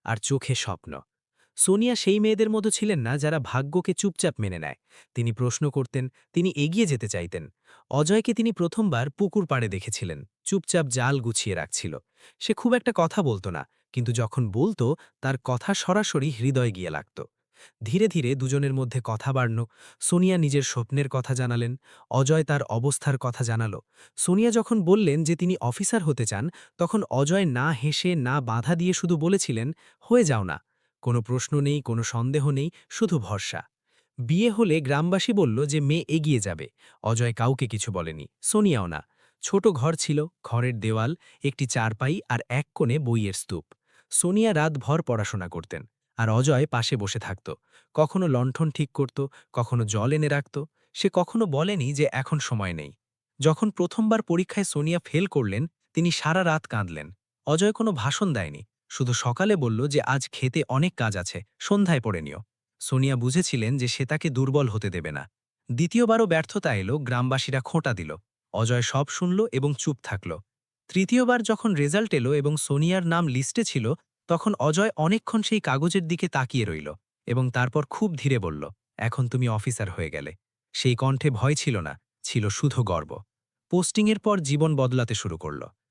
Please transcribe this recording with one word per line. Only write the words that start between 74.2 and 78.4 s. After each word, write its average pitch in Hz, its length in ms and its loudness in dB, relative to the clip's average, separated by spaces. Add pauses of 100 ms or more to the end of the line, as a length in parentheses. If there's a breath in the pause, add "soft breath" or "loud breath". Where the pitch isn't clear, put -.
তখন 170 320 0
অজয় 160 380 2
অনেকক্ষণ 208 460 0
সেই 214 180 0
কাগজের 160 480 0
দিকে 175 200 -2
তাকিয়ে 127 360 0
রইল 78 300 -6 (320)
এবং 127 240 0
তারপর 123 400 0
খুব 185 260 -2
ধীরে 135 220 0
বলল, 76 300 -4 (280)